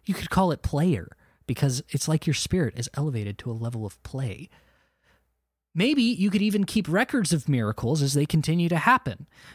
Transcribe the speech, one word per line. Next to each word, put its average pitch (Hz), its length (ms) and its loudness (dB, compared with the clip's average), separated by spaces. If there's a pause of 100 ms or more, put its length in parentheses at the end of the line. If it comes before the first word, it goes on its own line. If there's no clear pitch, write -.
You 202 80 0
could - 160 -8
call 185 220 4
it 139 100 -4
player, 147 540 0 (320)
because 135 420 0
it's - 200 -2
like 156 180 0
your 156 60 4
spirit 165 440 -2
is 120 160 -6
elevated 113 460 -4
to - 100 -8
a 117 40 -4
level 113 320 -6
of - 180 -12
play. 131 460 -8 (1200)
Maybe 254 280 2
you 208 300 2
could 196 100 2
even 208 240 2
keep 208 240 -2
records 208 420 0
of 156 160 0
miracles 123 540 0
as 139 140 0
they 143 100 2
continue 160 420 2
to 165 100 0
happen. 156 500 0 (280)